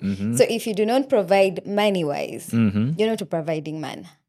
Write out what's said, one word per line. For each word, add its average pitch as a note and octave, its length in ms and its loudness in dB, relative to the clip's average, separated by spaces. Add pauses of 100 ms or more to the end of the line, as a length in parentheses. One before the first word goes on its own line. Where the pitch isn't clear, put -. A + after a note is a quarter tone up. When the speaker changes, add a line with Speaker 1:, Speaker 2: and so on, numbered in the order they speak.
Speaker 1:
Mm-hmm. G2+ 320 -2
Speaker 2:
So B3 140 6
if A3+ 180 -4
you G#3+ 60 -2
do G#3+ 120 0
not C4+ 220 2
provide G3 580 2
money-wise, F3+ 840 -2
Speaker 1:
Mm-hmm. A2+ 500 2
Speaker 2:
you're A3 100 2
not G#3+ 120 -2
a F3+ 40 -6
providing D#3 540 -4
man. D3+ 300 -12 (200)